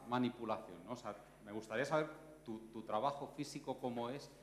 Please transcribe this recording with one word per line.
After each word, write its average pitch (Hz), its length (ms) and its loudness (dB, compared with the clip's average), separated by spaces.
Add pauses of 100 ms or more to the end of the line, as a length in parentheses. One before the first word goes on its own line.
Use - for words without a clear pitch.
manipulación, 117 800 2
¿no? 113 80 -4
O - 20 -6
sea, 107 200 -4 (300)
me 104 60 -8
gustaría 113 340 2
saber 156 220 6 (380)
tu, 110 140 -4 (120)
tu 110 120 -6
trabajo 131 520 2
físico 143 440 -4
cómo 120 300 0
es, 143 220 -6 (120)